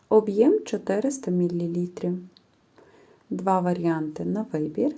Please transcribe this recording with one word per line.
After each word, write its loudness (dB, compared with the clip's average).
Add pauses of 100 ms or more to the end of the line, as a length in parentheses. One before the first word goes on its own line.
Об'єм 6
чотириста -2
мілілітрів. -2 (1080)
Два 0
варіанти -2
на -2
вибір. -2